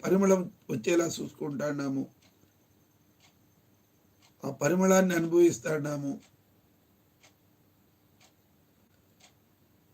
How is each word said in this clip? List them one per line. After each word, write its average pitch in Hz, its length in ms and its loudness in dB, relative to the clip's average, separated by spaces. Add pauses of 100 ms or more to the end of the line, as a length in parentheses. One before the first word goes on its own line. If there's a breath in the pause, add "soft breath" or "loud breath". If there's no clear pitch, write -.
పరిమళం 190 380 4 (300)
వచ్చేలా 170 340 0
చూసుకుంటాన్నాము. 143 1000 -6 (2500)
ఆ 135 60 -8 (120)
పరిమళాన్ని 185 540 4
అనుభవిస్తాన్నాము. 156 960 0 (3750)